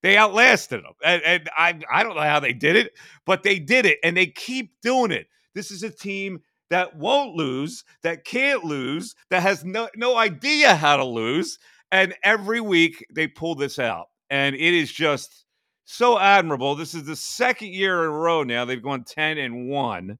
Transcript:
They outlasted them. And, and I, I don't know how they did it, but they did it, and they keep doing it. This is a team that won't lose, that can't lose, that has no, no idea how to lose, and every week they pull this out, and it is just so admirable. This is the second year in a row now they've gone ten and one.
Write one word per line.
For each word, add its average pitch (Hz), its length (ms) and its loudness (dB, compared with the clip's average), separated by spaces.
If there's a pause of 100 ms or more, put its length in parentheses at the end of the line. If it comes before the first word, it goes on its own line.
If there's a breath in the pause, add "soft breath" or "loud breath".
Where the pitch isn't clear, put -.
They 196 160 4
outlasted 208 640 4
them. 64 100 -20 (100)
And, 170 200 2
and 160 320 2
I, 165 240 0 (120)
I 175 120 2
don't 220 120 -4
know 151 60 -4
how 151 180 2
they 131 140 -2
did 147 240 2
it, 233 160 0 (320 loud breath)
but 185 180 0
they 196 160 2
did 226 260 2
it, 156 160 4
and 170 160 0
they 185 100 2
keep 247 540 -10
doing 240 300 0
it. 104 160 -6 (260)
This 202 160 -12
is 190 140 -14
a 214 80 -8
team 196 480 -10 (300)
that 180 260 -2
won't 226 400 -2
lose, 147 480 -6 (180 soft breath)
that 165 240 -6
can't 262 380 -2
lose, 151 500 -6 (160 soft breath)
that 180 140 2
has 190 200 0
no, 202 320 -6
no 240 220 0
idea 226 580 4
how 147 220 4
to 135 60 2
lose, 127 560 -4 (320 soft breath)
and 185 320 2
every 208 380 0
week 165 520 2
they 156 140 -2
pull 165 260 -6
this 135 240 -6
out, 104 300 -4 (240)
and 139 240 0
it 165 180 2
is 160 180 0
just - 540 -4 (400)
so 240 320 2
admirable. 170 560 4
This 151 220 -8
is 160 80 -10
the 147 140 -10
second 226 560 -4
year 190 260 0
in 160 100 0
a - 20 -6
row 165 300 0
now 123 240 -2
they've 123 160 -6
gone 131 220 -6
ten 156 340 -4
and 123 320 -8
one. 117 500 -6